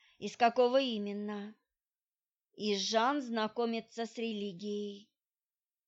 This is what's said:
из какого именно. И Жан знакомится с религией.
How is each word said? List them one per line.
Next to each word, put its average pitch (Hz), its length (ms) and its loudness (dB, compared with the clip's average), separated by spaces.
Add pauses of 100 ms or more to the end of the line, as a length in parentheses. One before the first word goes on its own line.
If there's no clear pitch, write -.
(200)
из 202 160 -8
какого 240 440 6
именно. 208 720 -4 (1000)
И 202 220 0
Жан 220 460 2
знакомится 226 840 -2
с 226 140 -8
религией. 208 920 -6 (760)